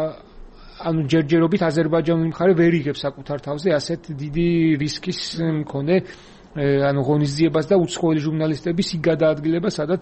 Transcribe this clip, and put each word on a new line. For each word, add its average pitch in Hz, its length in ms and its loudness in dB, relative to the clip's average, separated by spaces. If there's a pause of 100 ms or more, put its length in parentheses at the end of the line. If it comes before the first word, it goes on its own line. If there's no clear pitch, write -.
(760)
ანუ 160 280 -2
ჯერჯერობით 160 560 2
აზერბაიჯანული 165 680 0
მხარე 180 240 2
ვერ 170 180 4
იღებს 143 300 -2
საკუთარ 139 400 -6
თავზე 151 320 -4
ასეთ 165 340 -4
დიდი 151 400 -2 (300)
რისკის 151 400 -6 (400)
მქონე, 143 360 -2 (580)
ე, 147 120 -2 (160)
ანუ 139 220 2
ღონისძიებას 147 640 2
და 196 100 4
უცხოელი 165 460 0
ჟურნალისტების 156 680 -2
იქ 160 140 -6
გადაადგილებას, 160 720 0
სადაც 160 260 -2